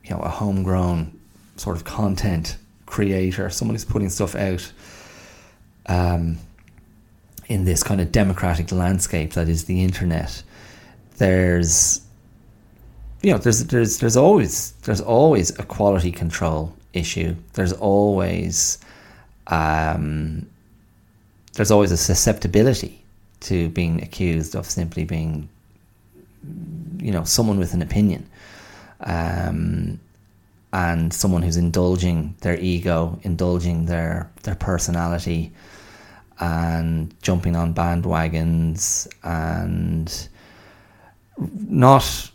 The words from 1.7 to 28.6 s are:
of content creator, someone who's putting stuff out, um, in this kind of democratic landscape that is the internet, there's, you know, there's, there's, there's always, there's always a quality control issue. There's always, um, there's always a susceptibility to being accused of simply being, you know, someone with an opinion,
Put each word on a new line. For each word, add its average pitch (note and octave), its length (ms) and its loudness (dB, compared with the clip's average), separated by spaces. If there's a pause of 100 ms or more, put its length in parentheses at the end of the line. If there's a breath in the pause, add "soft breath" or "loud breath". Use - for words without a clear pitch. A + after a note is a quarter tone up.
of E2 60 -8
content F#2+ 760 -2 (280)
creator, F#2+ 640 0
someone A2 260 -4
who's G#2 100 -8
putting G2+ 240 -2
stuff F#2 260 -4
out, F#2+ 360 -4 (1160 loud breath)
um, F2 500 0 (1080)
in F#2+ 180 0
this E2+ 180 2
kind G2 160 0
of E2 120 0
democratic F2+ 600 2
landscape F2+ 600 0
that E2 160 0
is E2 160 0
the F2+ 180 0
internet, F2+ 580 -2 (760 loud breath)
there's, F2+ 840 2 (1200)
you G3 100 6
know, A#2 60 4
there's, A2 280 2
there's, A#2 340 2
there's A#2 160 2
always, D#3 560 4 (120)
there's G2 180 -2
always A#2 580 4
a - 40 -8
quality F#2+ 480 2
control D#2+ 640 -2 (200)
issue. E2+ 420 -2 (180)
There's F#2 200 0
always, F#2+ 1040 0 (680 loud breath)
um, D#2 1000 -2 (1040)
there's G#2+ 180 2
always G#2 200 6
a F2 60 2
susceptibility G#2 1040 0 (380)
to F2 280 -2
being E2 320 -2
accused E2 540 -2
of E2 100 -6
simply E2 380 -4
being, D#2+ 460 -4 (1500)
you G#2+ 120 -4
know, E2 140 -2
someone A2 340 2
with E2+ 140 -2
an F2 80 0
opinion, G2+ 480 0 (720 loud breath)